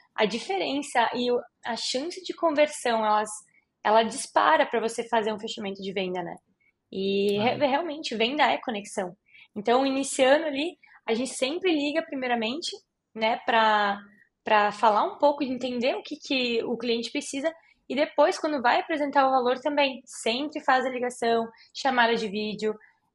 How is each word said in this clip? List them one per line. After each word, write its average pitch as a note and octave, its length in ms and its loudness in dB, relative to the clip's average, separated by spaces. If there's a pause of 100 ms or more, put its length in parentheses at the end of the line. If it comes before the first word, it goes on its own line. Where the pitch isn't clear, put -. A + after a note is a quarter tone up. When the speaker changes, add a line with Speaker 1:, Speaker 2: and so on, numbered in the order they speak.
(140)
Speaker 1:
a B3 100 2
diferença C#4 920 0
e B3 160 0
o, A#3+ 80 2 (260)
a A#3 120 -6
chance D4 460 -6
de - 120 -10
conversão, D4 720 2
elas, G#3+ 240 2 (540)
ela A3 200 6
dispara D4+ 640 2
pra A#3 160 -2
você A3+ 280 -4
fazer A3 240 0
um G#3+ 60 -6
fechamento G3+ 440 -8
de F#3+ 100 -8
venda, F3+ 300 -4
né? E3+ 140 -8 (560)
E G3 460 0
re-, A3+ 180 2
Speaker 2:
Claro. C#4 140 2
Speaker 1:
realmente, D4 440 -4
venda B3+ 300 2
é - 140 2
conexão. G3+ 580 -6 (400)
Então, A#3 280 2
iniciando C4+ 600 2
ali, D4 300 -4 (300)
a A3+ 60 0
gente B3 180 -2
sempre E4+ 420 -2
liga D4 300 0
primeiramente, B3+ 680 -4 (440)
né, A3 300 -2
pra, G#3+ 560 2 (440)
pra G#3 280 4
falar A3 320 4
um G4 140 -6
pouco, C#4+ 260 2
de B3+ 80 -4
entender B3 440 -2
o - 60 -10
que D4 140 -12
que B3 480 -2
o A#3 140 -4
cliente A#3 320 -2
precisa, C#4+ 420 -4 (360)
e C4 80 -4
depois, D#4 420 2
quando D4+ 240 -2
vai B3 180 4
apresentar C#4+ 460 2
o C4 40 4
valor B3+ 280 2
também, C#4+ 480 2
sempre C#4+ 560 -4
faz B3+ 240 4
a - 20 -2
ligação, A#3+ 580 0 (280)
chamada A#3+ 400 2
de G#3 140 -2
vídeo. G#3+ 460 -4 (400)